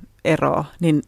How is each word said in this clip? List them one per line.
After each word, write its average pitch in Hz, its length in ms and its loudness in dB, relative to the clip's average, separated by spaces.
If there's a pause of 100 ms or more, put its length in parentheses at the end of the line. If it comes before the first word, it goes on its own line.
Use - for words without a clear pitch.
(260)
eroaa, 147 400 0 (140)
niin 156 280 2